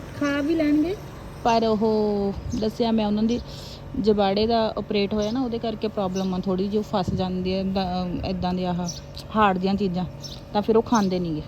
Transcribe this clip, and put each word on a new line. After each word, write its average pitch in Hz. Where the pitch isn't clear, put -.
ਖਾ 285
ਵੀ 294
ਲੈਣਗੇ, 311
ਪਰ 226
ਉਹ 208
ਦੱਸਿਆ 220
ਮੈਂ 220
ਉਹਨਾਂ 208
ਦੀ 233
ਜਬਾੜੇ 202
ਦਾ 226
ਆਪਰੇਟ 208
ਹੋਇਆ 214
ਨਾ, 247
ਉਹਦੇ 233
ਕਰਕੇ 220
ਪ੍ਰੋਬਲਮ 190
ਆ 180
ਥੋੜ੍ਹੀ 185
ਜਿਹੀ, 208
ਉਹ 214
ਫਸ 202
ਜਾਂਦੀ 185
ਹੈ 190
ਇੱਦਾਂ, 190
ਇੱਦਾਂ 180
ਦੇ 180
ਆਹ 180
ਹਾਰਡ 202
ਜਿਹੀਆਂ 190
ਚੀਜ਼ਾਂ, 185
ਤਾਂ 208
ਫਿਰ 220
ਉਹ 226
ਖਾਂਦੇ 202
ਨਹੀਂ 170
ਗੇ। 151